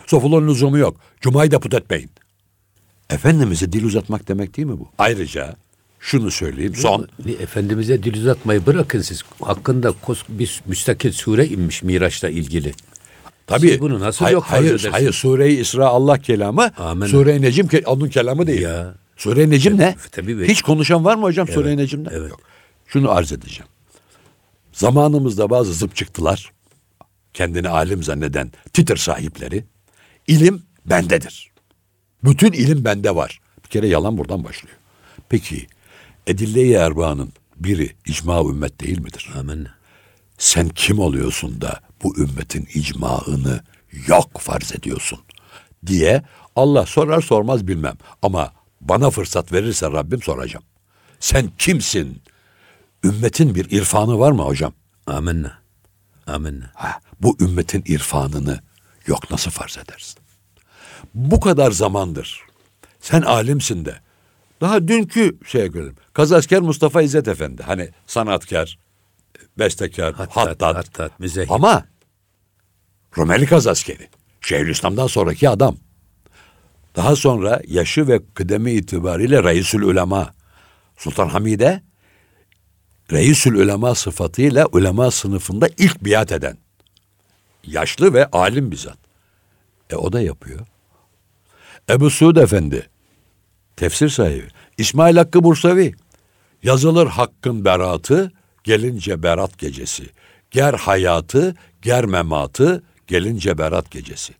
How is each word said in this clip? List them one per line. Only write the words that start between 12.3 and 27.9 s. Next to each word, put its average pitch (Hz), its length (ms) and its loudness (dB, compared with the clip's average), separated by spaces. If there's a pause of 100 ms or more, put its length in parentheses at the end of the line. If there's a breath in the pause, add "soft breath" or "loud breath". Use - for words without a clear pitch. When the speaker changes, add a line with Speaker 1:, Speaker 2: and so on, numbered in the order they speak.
Speaker 1:
Tabii. 156 220 4
Speaker 2:
Siz 123 120 2
bunu 135 180 -2
nasıl 104 260 -2
Speaker 1:
Hay-, 165 80 4
Speaker 2:
yok 175 120 2
farz - 140 -8
Speaker 1:
hayır, 156 120 4
Speaker 2:
edersiniz? 104 220 -2
Speaker 1:
hayır, 131 200 2
Sure-i 135 460 2
İsra 127 280 0
Allah 135 300 4
kelamı, 120 600 0
Speaker 2:
Amenna. 87 300 -4
Speaker 1:
Sure-i 139 340 4
Necim 135 260 2
ke-, 156 180 2
onun 135 240 0
kelamı 135 380 0
değil. 117 140 0
Speaker 2:
Ya. 87 340 -6 (220)
Speaker 1:
Sure-i 139 320 2
Necim 156 280 4
ne? 185 180 4 (160)
Speaker 2:
Tabii, 95 220 -8
tabii. 98 140 -2
Speaker 1:
Hiç 214 140 2
konuşan 156 440 2
var 220 100 4
mı 220 60 -4
hocam 180 260 0
Speaker 2:
Evet, - 80 -6
Speaker 1:
Sure-i 147 220 0
Necim'den? 143 360 -6
Speaker 2:
evet. 80 160 -10
Speaker 1:
Yok. - 120 -20 (460 soft breath)
Şunu 139 240 0
arz 87 200 0
edeceğim. - 380 -14 (1040 soft breath)
Zamanımızda 127 760 2
bazı 117 240 0
zıpçıktılar, 87 800 -4 (840)
kendini 87 360 -2
alim 85 340 0